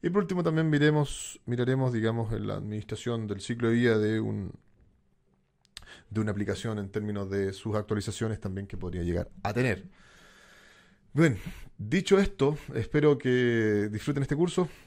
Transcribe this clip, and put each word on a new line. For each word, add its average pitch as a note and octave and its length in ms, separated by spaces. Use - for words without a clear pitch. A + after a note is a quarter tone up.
Y E3+ 100
por G3+ 120
último F3+ 220
también D#3+ 260
miremos, D3+ 720
miraremos, B2+ 480
digamos, A2+ 400
en G#2 140
la G2+ 80
administración G#2+ 720
del G2 140
ciclo A#2 260
de A#2 80
vida A#2+ 240
de A2 220
un, G#2 320
de G#2+ 120
una G#2+ 100
aplicación G#2 480
en G2 100
términos G#2 400
de G2 240
sus G#2+ 220
actualizaciones G#2+ 640
también G2 300
que - 80
podría F2 260
llegar F2 260
a G#2 100
tener. A#2+ 380
Bien, C#3 240
dicho F#3 420
esto, D3 360
espero D3 420
que A#2 720
disfruten C#3 320
este C#3 140
curso, E3+ 320